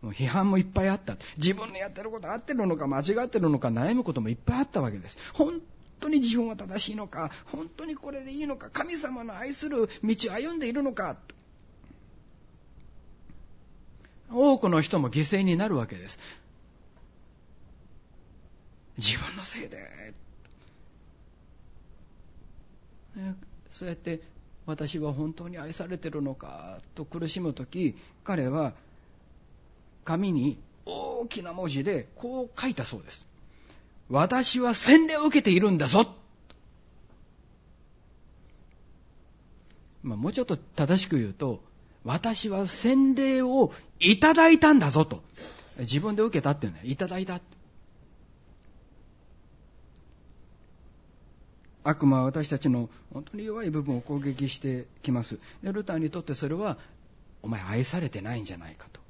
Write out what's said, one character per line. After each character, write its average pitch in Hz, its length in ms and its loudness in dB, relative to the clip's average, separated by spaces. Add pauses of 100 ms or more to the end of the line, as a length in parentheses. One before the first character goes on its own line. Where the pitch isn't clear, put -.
(140)
批 131 140 -2
判 190 220 2
も 190 80 4
い 185 40 4
っ 185 40 2
ぱ 190 180 0
い 190 60 4
あ 190 60 2
っ 202 40 -4
た。 - 180 -10 (200)
自 165 160 2
分 220 160 -8
の 190 80 -14
や 196 120 -6
っ - 20 -18
て 196 120 -14
る 220 80 -8
こ 220 80 -10
と 160 120 -8
合 214 40 -4
っ 226 60 -8
て 294 120 -6
る 226 140 2
の 170 100 2
か 147 100 -2
間 139 120 0
違 208 260 0
っ - 20 -6
て 233 120 0
る 170 100 4
の 143 100 4
か 123 100 0
悩 127 260 2
む 247 80 2
こ 175 100 -2
と 127 80 -2
も 110 80 -2
い 117 40 0
っ 117 40 -6
ぱ - 200 0
い - 20 0
あ - 40 2
っ - 40 -2
た 190 140 -2
わ 123 100 -2
け 101 60 -8
で 90 100 -14
す。 - 100 -18 (160)
本 320 280 0 (380)
当 302 100 -6
に 302 100 4
自 233 180 2
分 233 100 0
は 220 80 -8
正 202 360 -4
し - 20 -8
い - 20 -8
の 208 120 -10
か、 156 240 -8 (140)
本 320 240 -12
当 320 160 -14
に 311 100 -8
こ 277 160 -12
れ 277 120 -10
で 262 80 -14
い 285 100 -8
い 302 60 -6
の 277 100 -6
か、 - 120 -16
神 339 260 -4
様 254 280 -8
の 226 120 -12
愛 254 180 -8
す 302 160 -6
る 233 180 0 (160)
道 214 120 2 (140)
を 185 40 -10
歩 277 200 -4
ん 330 60 -4
で 269 80 -2
い 233 60 -4
る 285 100 0
の 269 100 -2
か。 190 240 -6 (3250)
多 269 280 6
く 202 100 2
の 160 120 4
人 170 180 0
も 131 100 2
犠 139 120 0
牲 190 220 2
に 180 120 4
な 196 120 0
る 202 80 0
わ 113 120 0
け - 80 -12
で 90 120 -14
す。 - 120 -16 (2750)
自 - 200 2
分 - 180 -8
の 190 80 -12
せ - 220 -10
い - 40 -14
で。 - 440 -18 (3000)
ね、 190 200 -10 (360)
そ - 140 -14
う - 20 -8
や 170 60 -6
っ 165 40 -12
て、 165 240 -8 (440)
「私 151 340 -6
は 151 140 -2
本 151 200 -4
当 175 140 -14
に 175 100 -12
愛 156 160 -12
さ 185 140 -10
れ 180 100 -8
て 165 120 -8
る 151 120 -6
の 139 120 -4
か」 90 480 -16 (140)
と 156 100 -10
苦 165 240 -8
し 185 100 -6
む 165 140 -4
と 127 120 -10
き、 170 300 -2 (280)
彼 160 240 -2
は 143 260 -2 (1300)
紙 180 280 0
に 143 260 0 (280)
大 466 420 -6
き 226 160 -10
な 175 100 -10
文 180 160 -6
字 139 140 -4
で 170 320 -2
こ 254 280 -6
う 240 60 -10 (100)
書 254 80 -4
い 247 60 -2
た 131 100 -6
そ - 140 -10
う 85 60 -14
で - 80 -18
す。 - 140 -18 (840)
「私 185 500 2
は 247 140 2
洗 311 340 8
礼 311 100 0
を 302 60 0
受 302 160 6
け - 40 -6
て 208 80 4
い 175 80 8
る 202 120 4
ん 180 60 2
だ 147 100 0
ぞ」。 196 280 4 (4000)
ま 120 120 -4
あ、 - 20 -6
も 127 120 -2
う 214 40 -8
ち - 80 -4
ょ - 20 0
っ - 20 -2
と 175 120 -2
正 170 460 0
し - 40 -6
く 156 100 0
言 113 120 0
う 95 40 -10
と、 123 300 -6 (400)
「私 208 460 -2
は 196 180 -2
洗 269 480 4
礼 269 260 2
を 254 320 4 (260)
い 196 200 8
た 311 140 8
だ 330 160 10
い 320 100 10
た 302 140 10
ん 277 60 12
だ 147 120 4
ぞ」 151 140 6
と。 - 180 -8 (560)
自 127 200 0
分 208 160 -2
で 208 60 2
受 226 180 2
け - 20 -6
た 139 100 2
っ 143 80 0
て 123 80 -4
い - 20 -2
う - 20 -10
の 80 60 -12
は、 92 80 -14
い 131 100 -4
た 185 120 -2
だ 180 120 -6
い 190 60 -4
た。 180 160 -8 (4000)
悪 147 240 2
魔 135 120 6
は 127 40 2
私 143 240 -2
た 147 100 -2
ち 139 120 0
の 120 200 0 (240)
本 139 100 -10
当 208 140 -14
に 208 80 -8
弱 220 180 -6
い 185 60 -2
部 151 140 -4
分 139 140 -2
を 120 40 -4
攻 143 180 -6
撃 139 300 -4
し - 100 -10
て 127 280 -4 (160)
き 139 80 -2
ま 123 120 0
す。 113 140 -10 (240)
で、 190 100 -6
ル 202 120 -4
タ 190 120 -6
ー - 20 -2
に 160 120 -2
と 170 120 -8
っ - 20 -10
て 147 100 -6
そ 139 160 -6
れ 156 60 -4
は、 190 220 -4 (640)
「お - 40 -10
前 110 140 -4
愛 107 240 -2
さ 170 140 -4
れ 156 100 -4
て 98 120 -12
な 110 140 -6
い 117 60 -6
ん - 20 -10
じ 95 100 -10
ゃ 87 40 -12
な 82 140 -16
い - 40 -20
か」 - 180 -20
と。 - 160 -20